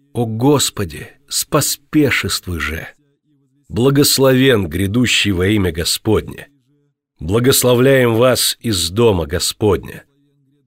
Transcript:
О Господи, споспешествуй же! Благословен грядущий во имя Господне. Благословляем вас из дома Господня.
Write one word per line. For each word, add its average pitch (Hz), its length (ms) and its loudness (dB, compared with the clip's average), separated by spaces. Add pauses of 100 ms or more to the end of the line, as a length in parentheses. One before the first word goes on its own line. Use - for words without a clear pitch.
(140)
О 120 120 -2
Господи, 110 840 -2 (200)
споспешествуй - 1300 -2
же! 78 280 -8 (840)
Благословен 131 960 2
грядущий 98 640 0
во 90 160 0
имя 98 260 0
Господне. - 760 -4 (720)
Благословляем 123 960 2
вас 123 460 0
из 90 280 -4
дома 95 380 0
Господня. - 800 -4 (600)